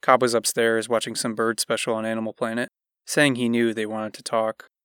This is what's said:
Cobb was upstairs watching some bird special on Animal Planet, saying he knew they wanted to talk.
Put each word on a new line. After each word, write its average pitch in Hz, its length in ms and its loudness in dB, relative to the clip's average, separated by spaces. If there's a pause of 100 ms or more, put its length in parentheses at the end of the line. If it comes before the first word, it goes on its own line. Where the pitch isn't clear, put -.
Cobb 127 200 6
was 120 120 2
upstairs 113 560 0
watching 113 260 -2
some 117 180 -4
bird 113 280 -2
special 117 340 -2
on 110 100 -4
Animal 113 280 -4
Planet, 120 360 -6 (360)
saying 143 300 4
he 120 120 0
knew 117 260 2
they 107 120 -4
wanted 107 300 -8
to - 80 -18
talk. 110 460 -2 (160)